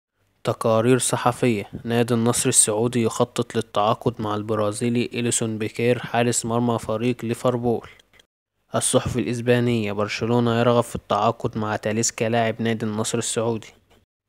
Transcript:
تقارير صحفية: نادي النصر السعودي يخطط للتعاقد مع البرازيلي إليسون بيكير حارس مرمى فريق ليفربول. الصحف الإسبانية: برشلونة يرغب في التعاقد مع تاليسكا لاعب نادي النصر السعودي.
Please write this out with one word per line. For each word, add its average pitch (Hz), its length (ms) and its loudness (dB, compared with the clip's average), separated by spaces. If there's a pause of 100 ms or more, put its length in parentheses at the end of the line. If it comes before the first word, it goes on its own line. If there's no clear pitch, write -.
(440)
تقارير 117 540 4
صحفية: 120 720 0 (140)
نادي 117 300 0
النصر 120 360 2
السعودي 120 540 2
يخطط - 520 -2
للتعاقد 110 640 0
مع 107 160 -2
البرازيلي 107 800 -2
إليسون 117 440 -2
بيكير 117 420 0
حارس 120 460 0
مرمى 117 340 0
فريق 117 440 -2
ليفربول. 120 640 -2 (880)
الصحف - 420 0
الإسبانية: 120 760 0
برشلونة 113 680 0
يرغب 120 240 4
في - 120 -8
التعاقد 113 600 -2
مع 107 180 -2
تاليسكا 110 540 -2
لاعب 113 300 0
نادي 113 260 -2
النصر 110 320 -2
السعودي. 113 500 -2 (600)